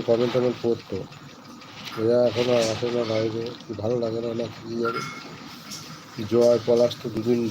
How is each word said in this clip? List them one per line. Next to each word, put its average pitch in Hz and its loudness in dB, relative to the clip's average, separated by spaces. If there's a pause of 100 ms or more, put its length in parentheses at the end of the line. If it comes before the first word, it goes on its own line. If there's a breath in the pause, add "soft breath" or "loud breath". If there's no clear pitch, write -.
কমেন্ট 120 2
টমেন্ট 123 2
করতো। 113 -2 (1000)
এরা 117 4
এখন 120 2
আর 120 4
আসে 110 -2
না 120 0
বাইরে, 110 0 (140)
কি - -14
ভালো 110 -2
লাগে 113 -2
না, 117 -4
না 113 -4
কি 113 -14
জানি। 117 -2 (1160)
জয়, 117 6
পলাশ 120 4
তো - -10
দুদিন, 113 0 (100)